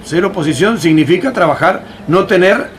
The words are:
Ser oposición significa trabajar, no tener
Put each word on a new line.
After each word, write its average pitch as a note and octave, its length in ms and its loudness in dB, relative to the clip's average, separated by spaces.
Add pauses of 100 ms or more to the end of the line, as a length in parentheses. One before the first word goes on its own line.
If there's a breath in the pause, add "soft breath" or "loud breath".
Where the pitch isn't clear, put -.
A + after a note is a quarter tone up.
Ser F3 220 -2
oposición F#3 520 -2
significa D#3 540 2
trabajar, F3 500 0 (260 loud breath)
no F3+ 180 2
tener F3+ 420 2 (100)